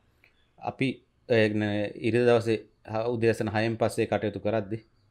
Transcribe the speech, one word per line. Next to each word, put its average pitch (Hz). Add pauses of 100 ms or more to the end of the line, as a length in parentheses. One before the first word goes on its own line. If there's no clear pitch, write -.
(600)
අපි, 113 (420)
ඒ 113
කියන්නේ 104
ඉරිදා 120
දවසේ 113 (260)
හ-, 110
උදෑසන 113
හයෙන් 110
පස්සේ 110
කටයුතු 101
කරද්දී 104 (300)